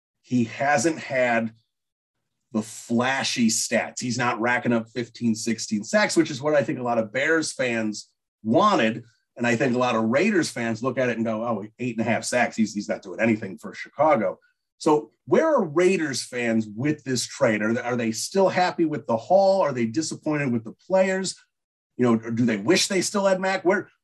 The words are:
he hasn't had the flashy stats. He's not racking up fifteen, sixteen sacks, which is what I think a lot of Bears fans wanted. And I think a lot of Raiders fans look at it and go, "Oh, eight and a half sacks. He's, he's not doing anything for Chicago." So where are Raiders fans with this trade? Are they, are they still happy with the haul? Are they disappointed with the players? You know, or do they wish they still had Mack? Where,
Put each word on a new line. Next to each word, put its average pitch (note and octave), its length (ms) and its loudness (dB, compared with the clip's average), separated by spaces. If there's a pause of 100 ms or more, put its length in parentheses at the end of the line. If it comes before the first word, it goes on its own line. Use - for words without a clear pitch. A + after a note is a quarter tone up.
(220)
he B2 240 0
hasn't C#3+ 540 0
had A#2+ 520 0 (1000)
the A2 100 -2
flashy B2 840 -2
stats. - 520 -2
He's B2+ 180 -4
not A#2+ 220 -2
racking A#2+ 340 0
up A2+ 160 -2
fifteen, A#2 460 -4
sixteen A2 480 -4
sacks, G#3 320 2
which D3+ 160 2
is B2+ 100 -8
what D3+ 140 0
I C#3 80 4
think C3 160 -4
a B2 40 -6
lot A#2 140 0
of G#2+ 140 -2
Bears D3+ 400 0
fans A2+ 580 -4 (340)
wanted. B2 640 2 (320)
And A#2+ 100 -2
I A#2+ 80 2
think B2 180 0
a B2 60 0
lot B2 160 0
of A2+ 100 0
Raiders D#3 440 2
fans A#2 340 -4
look C3 140 -2
at B2 120 0
it A#2 60 -2
and A2 100 -2
go, A2 180 -4
"Oh, G#2+ 220 -4 (120)
eight A#2+ 200 -6
and A2 80 -2
a A#2 40 0
half G2+ 140 0
sacks. A#2+ 320 -2
He's, G#2+ 180 0
he's G2+ 160 -6
not F2+ 140 -6
doing F2+ 160 -12
anything A2 380 0
for F#2+ 160 -16
Chicago." B2+ 640 0 (400)
So - 320 2 (140)
where A#3 220 4
are C#4 160 2
Raiders D#3+ 600 2
fans A2+ 520 -2
with D3 280 -2
this B2+ 240 -2
trade? G#2+ 340 0
Are A2 120 0
they, B2 80 -2
are B2 140 -4
they A2+ 160 -2
still F#3+ 380 0
happy F3 360 0
with D3 200 -4
the A#2 120 0
haul? F#3+ 440 4
Are C#3+ 120 0
they A#2+ 120 0
disappointed D3 640 -2
with A#2 120 -2
the A2 100 -14 (140)
players? F#3+ 480 0 (640)
You B2 80 2
know, A#2 80 4 (120)
or A#2 60 -6
do A#2+ 140 0
they A2 120 0
wish A#2 300 2
they F#3+ 140 0
still G3 240 -2
had F#3+ 140 4
Mack? F#3+ 240 -2
Where, F#3+ 260 0 (140)